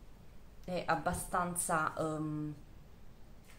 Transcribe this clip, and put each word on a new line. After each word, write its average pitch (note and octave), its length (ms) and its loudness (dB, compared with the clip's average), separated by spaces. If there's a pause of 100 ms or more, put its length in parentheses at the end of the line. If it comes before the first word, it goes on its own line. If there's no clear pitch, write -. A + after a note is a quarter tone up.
(640)
È F3+ 220 0
abbastanza, E3+ 1120 4
ehm, D3+ 560 2 (1040)